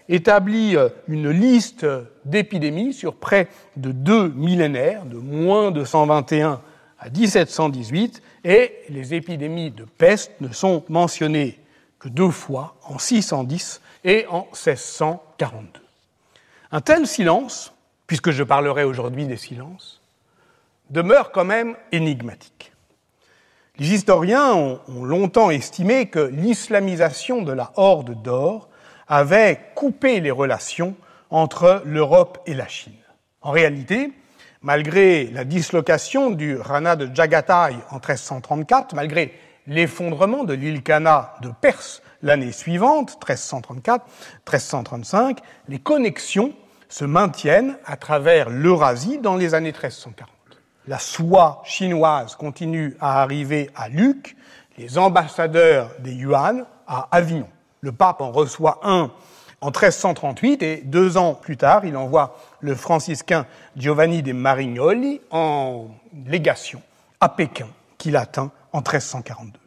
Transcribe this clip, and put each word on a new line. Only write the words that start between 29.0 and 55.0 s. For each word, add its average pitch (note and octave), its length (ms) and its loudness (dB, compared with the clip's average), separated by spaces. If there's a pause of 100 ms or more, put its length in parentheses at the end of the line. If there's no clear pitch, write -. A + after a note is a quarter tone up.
avait D3+ 520 4 (160)
coupé C4 460 0
les D3 100 -2
relations C#3 640 -4 (340)
entre E3+ 560 2
l'Europe D#3 600 2
et E3+ 80 -10
la A#2 140 -8
Chine. - 260 -18 (480)
En D3 100 -6
réalité, D#3+ 600 0 (500)
malgré D3+ 640 4
la B2 180 -8
dislocation E3+ 840 0
du D3+ 280 -4
Rana C#3+ 380 0
de C3+ 180 -6
Jagatai D#3+ 600 2 (160)
en C3+ 80 -12
treize C3 220 -4
cent C3 200 -10
trente-quatre, E3 540 -2
malgré D3 380 -4 (340)
l'effondrement E3+ 760 -2
de E3 100 -4
l'île C#3 300 -6
Kana D3+ 580 2
de B2 100 -12 (100)
Perse - 400 -2 (200)
l'année C#3 300 0
suivante, A3 680 -2
treize B2 220 -6
cent C3 200 -10
trente-quatre, C3 440 -4 (380)
treize - 200 -2
cent B2+ 200 -6
trente-cinq, G3 560 -2 (300)
les C#3 100 -10
connexions B3 720 -2 (340)
se - 160 -12
maintiennent F3+ 840 0
à D3 120 -12
travers D3+ 520 2
l'Eurasie D3 680 2
dans G#3 180 -2
les F3 180 0
années D#3+ 200 -2
treize - 220 -10
cent - 160 -20
quarante. - 200 -20 (560)
La C3+ 120 -8
soie E3+ 680 4
chinoise D#3 680 0
continue D#3 640 -6
à C#3 220 2
arriver C#3+ 540 -2
à A2+ 140 -12
Lucques, B3 460 0 (420)
les B2 200 -10
ambassadeurs E3 1040 4